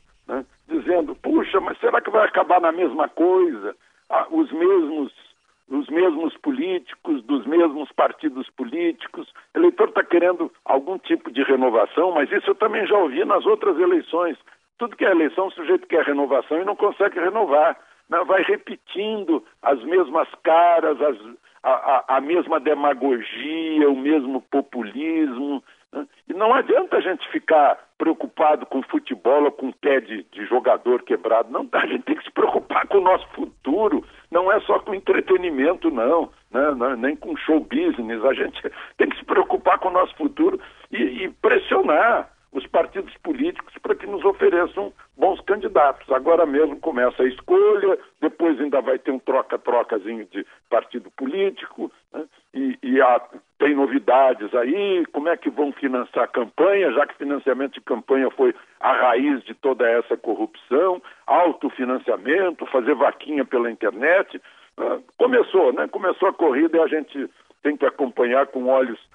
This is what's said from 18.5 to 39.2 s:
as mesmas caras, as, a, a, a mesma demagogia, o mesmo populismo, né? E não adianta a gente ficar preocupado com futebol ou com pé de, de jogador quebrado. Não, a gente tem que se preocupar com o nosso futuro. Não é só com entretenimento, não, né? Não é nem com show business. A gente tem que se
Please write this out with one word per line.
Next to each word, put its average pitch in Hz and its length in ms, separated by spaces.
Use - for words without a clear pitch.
as 127 220
mesmas 156 440
caras, 165 580
as, 147 160
a, 127 80
a, 131 460
a 135 40
mesma 156 380
demagogia, 143 1300
o 139 60
mesmo 131 460
populismo, 139 1200
né? 143 140
E - 60
não 381 200
adianta 381 440
a - 40
gente - 280
ficar 147 480
preocupado 151 680
com 135 180
futebol - 600
ou 143 80
com 131 200
pé 135 280
de, 107 320
de 104 140
jogador 113 580
quebrado. 113 480
Não, 214 200
a - 140
gente 254 180
tem 311 120
que - 80
se - 80
preocupar - 560
com - 100
o - 40
nosso 180 340
futuro. 160 680
Não 185 200
é 208 100
só 202 180
com 202 160
entretenimento, 175 960
não, 135 380
né? 143 260
Não 123 160
é 127 40
nem 131 200
com 160 220
show 156 220
business. 117 640
A 135 80
gente - 280
tem - 120
que - 80
se - 80